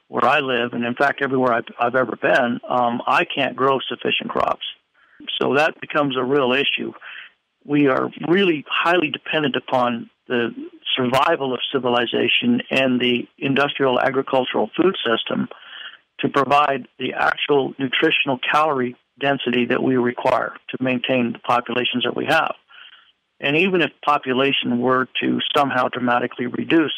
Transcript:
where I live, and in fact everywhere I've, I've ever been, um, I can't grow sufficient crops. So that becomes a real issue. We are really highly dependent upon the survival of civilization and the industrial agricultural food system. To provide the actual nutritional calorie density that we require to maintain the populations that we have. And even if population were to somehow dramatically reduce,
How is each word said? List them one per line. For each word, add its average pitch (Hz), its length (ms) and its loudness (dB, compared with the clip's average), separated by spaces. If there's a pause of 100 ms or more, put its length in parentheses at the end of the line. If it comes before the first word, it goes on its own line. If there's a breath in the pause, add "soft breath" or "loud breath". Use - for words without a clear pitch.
where 127 160 -2
I 139 160 4
live, 123 340 -2
and 120 120 -2
in 120 100 -2
fact 139 260 0
everywhere 131 320 2
I've, 117 120 0 (140)
I've 120 160 0
ever 117 260 0
been, 135 380 2 (100)
um, 123 380 0
I 151 180 2
can't 127 300 -4
grow 131 240 2
sufficient - 500 -4
crops. - 360 -2 (760 loud breath)
So 131 140 2
that 151 260 0
becomes 143 340 -2
a 127 80 -2
real 127 300 2
issue. 123 400 -2 (720 loud breath)
We 147 220 4
are 131 240 0 (180)
really 175 380 2
highly 170 420 0
dependent 139 460 -4
upon 120 540 -2 (180)
the 120 240 0 (440)
survival 135 580 0
of 120 60 -4 (140)
civilization 120 960 2
and 127 320 2
the 123 260 0 (100)
industrial 139 640 0
agricultural 131 680 0 (100)
food 180 160 4 (100)
system. 120 420 -2 (720 loud breath)
To 135 100 0
provide 139 580 2 (100)
the 131 160 -6
actual 139 640 0
nutritional 139 640 0 (120)
calorie 139 440 0 (240)
density 131 460 0
that 127 160 0
we 131 160 2
require 120 560 0 (160)
to 127 140 -8
maintain 123 500 0
the - 60 -14
populations 120 640 -2
that 120 120 -2
we 123 100 -4
have. 151 300 0 (840 loud breath)
And 143 180 0
even 185 240 2
if 139 100 0 (120)
population 131 760 0
were 127 280 2 (140)
to 123 180 0 (160)
somehow 127 340 2
dramatically 123 580 -2
reduce, 131 500 0